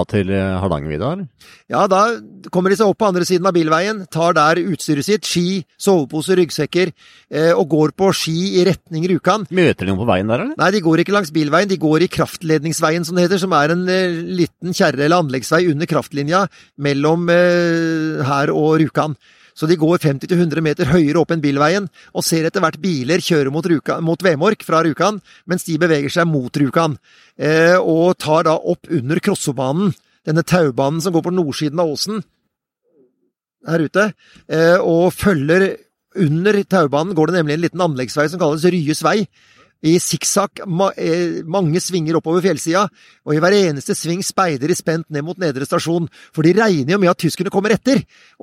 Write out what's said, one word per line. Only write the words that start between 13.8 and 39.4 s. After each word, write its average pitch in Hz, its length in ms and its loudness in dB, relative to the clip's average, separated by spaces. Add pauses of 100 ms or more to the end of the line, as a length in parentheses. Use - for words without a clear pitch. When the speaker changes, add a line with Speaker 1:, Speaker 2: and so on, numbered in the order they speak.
Speaker 2:
eh, 180 320 -2
liten 175 480 -4
kjerre 151 320 0
eller 165 220 2
anleggsvei 147 480 0
under 151 160 -4
kraftlinja 147 600 -2 (300)
mellom, 147 500 0
eh, 165 960 0
her 143 300 0
og 156 240 2
Rjukan. 151 400 0 (420)
Så 156 80 -2
de 180 80 4
går 160 240 2
femti 139 300 -2
til 175 100 2
hundre 165 240 0
meter 151 240 0
høyere 156 320 2
opp 156 160 0
enn 160 80 -4
bilveien, 151 460 0 (260)
og 180 80 -4
ser 160 240 0
etter 185 160 -2
hvert 160 160 -2
biler 156 400 -2
kjøre 143 320 0
mot 156 160 -4
Rjukan, 147 400 0
mot 165 160 -2
Vemork 180 400 0
fra 160 220 0
Rjukan, 180 340 -2 (320)
mens 180 160 -4
de 170 140 -2
beveger 147 320 2
seg 170 180 2
mot 131 240 0
Rjukan, 147 400 0 (420)
eh, 160 380 4
og 180 480 2
tar 160 240 2
da 156 80 2
opp - 320 -4
under 151 320 -2
Krossobanen, 143 720 -2 (320)
denne 160 240 0
taubanen 151 560 0
som 185 80 -4
går 165 160 0
på 180 80 -2
nordsiden 151 480 -4
av 156 80 -2
åsen, 185 320 -6 (1400)
her 165 160 0
ute, 190 300 0 (340)
eh, 165 320 4
og 170 320 2
følger 180 600 2 (420)
under 190 480 2
taubanen 160 520 0
går 156 120 4
det 175 140 -2
nemlig 147 160 -2
en 170 100 -2
liten 170 160 -6
anleggsvei 147 480 -2
som 180 80 -8
kalles 156 240 0
Ryes 160 400 0
vei, 180 220 0 (540)